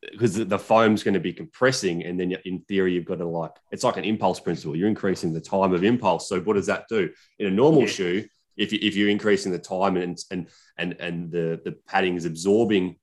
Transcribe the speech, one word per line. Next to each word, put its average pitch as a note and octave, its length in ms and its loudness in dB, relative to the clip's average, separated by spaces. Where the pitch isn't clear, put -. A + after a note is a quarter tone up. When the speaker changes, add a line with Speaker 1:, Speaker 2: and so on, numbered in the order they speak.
Speaker 1:
'cause A2+ 160 2
the, G#2+ 120 -2
the G2 120 -2
foam's A2 460 4
gonna G2 160 2
be E2+ 140 -6
compressing, F2+ 720 -2
and F2 140 -6
then F2+ 120 0
in F2+ 160 -8
theory F#2+ 320 0
you've F2 120 -2
got F2 140 -6
to, F2 80 -4
like, E2 240 -6
it's - 120 -8
like A#2+ 140 0
an E2+ 80 -6
impulse G#2 340 0
principle. D#2+ 360 -4
You're F2+ 120 0
increasing F#2+ 460 -2
the D#2+ 80 -6
time F#2+ 320 2
of F2 100 2
impulse. G2+ 460 2
So F#2 120 0
what G#2 140 0
does F#2+ 120 0
that F#2+ 220 -2
do? G2 220 -2
In G#2+ 80 -4
a G2 60 0
normal C3+ 300 6
Speaker 2:
Yeah. G#2+ 60 4
Speaker 1:
shoe, F#2 380 -2
if G2+ 160 -2
you, G#2+ 80 -2
if F#2+ 140 0
you're G#2 140 2
increasing G2+ 440 2
the F2 60 -4
time F#2 380 0
and, F2 200 -2
and, F2+ 160 -8
and, F2 220 -6
and F2 320 -8
the, E2 320 -2
the E2+ 100 -8
padding F#2 280 0
is E2+ 100 -4
absorbing F#2 760 0